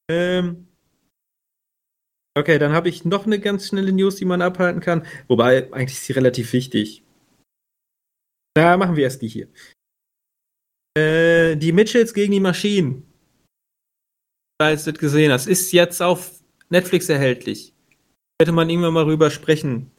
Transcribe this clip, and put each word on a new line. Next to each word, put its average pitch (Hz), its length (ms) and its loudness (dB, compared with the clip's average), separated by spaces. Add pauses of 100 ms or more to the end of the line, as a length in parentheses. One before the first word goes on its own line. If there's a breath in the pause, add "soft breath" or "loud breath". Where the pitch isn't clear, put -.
Ähm, 175 600 -2 (1700)
okay, 147 220 2
dann 147 140 0
hab 165 120 0
ich 170 200 -6
noch 196 200 -2
eine 208 140 0
ganz 202 280 -4
schnelle 190 240 -2
News, 190 260 0
die 190 80 -6
man 180 180 -2
abhalten 180 380 -2
kann. 170 220 -2 (240 loud breath)
Wobei, 127 460 2
eigentlich 131 240 -6
ist - 80 -14
sie - 80 -4
relativ 127 400 0
wichtig. 123 500 -4 (1500)
Na, 170 220 6
machen 180 180 0
wir 147 100 2
erst 123 180 -6
die 113 40 -6
hier. 110 200 -12 (1500 loud breath)
Äh, 165 600 2
die 156 140 -2
Mitchells 226 420 2
gegen 202 200 0
die 196 60 2
Maschinen. 185 640 -2 (1600)
Falls 151 220 0
du 160 80 -6
das 156 80 -8
gesehen 151 320 2
hast, 131 160 0
ist - 240 -2
jetzt 175 320 2
auf 175 280 -2 (380)
Netflix 180 400 0
erhältlich. 127 640 -2 (640)
Hätte 165 120 4
man 165 180 2
irgendwann 170 240 0
mal 160 120 2
rüber 156 260 2
sprechen. 151 680 -4